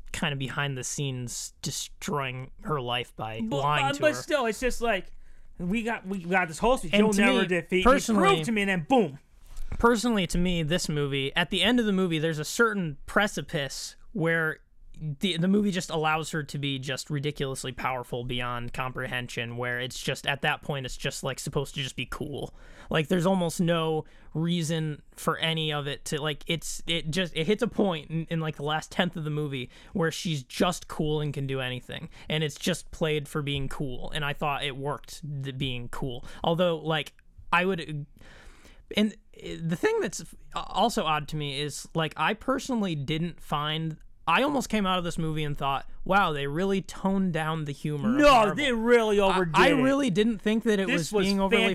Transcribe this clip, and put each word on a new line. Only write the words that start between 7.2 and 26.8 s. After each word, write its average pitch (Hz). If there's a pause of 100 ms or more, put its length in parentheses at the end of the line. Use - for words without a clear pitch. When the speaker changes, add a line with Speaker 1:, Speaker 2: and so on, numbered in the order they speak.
Speaker 2:
never 247
Speaker 1:
me, 180
Speaker 2:
defeat 180
Speaker 1:
personally 226
Speaker 2:
me. -
Prove 156
to 240
me," 214
and 196
then 180
boom. 190 (580)
Speaker 1:
Personally, 233
to -
me, 175
this 170
movie, 139
at 175
the 185
end 240
of 226
the 208
movie, 185
there's 156
a 151
certain 202
precipice - (180)
where 165 (600)
the, 185
the 170
movie 202
just 175
allows 156
her 156
to 143
be 139
just 131
ridiculously 139
powerful 127
beyond 123
comprehension, 123
where 123
it's 127
just, -
at 139
that 147
point, 139
it's -
just, -
like, 135
supposed 139
to 143
just 127
be -
cool. - (360)
Like, 156
there's 180
almost 185
no 160 (280)
reason 160 (140)
for 160
any 160
of 147
it 143
to, 151
like, 147
it's, -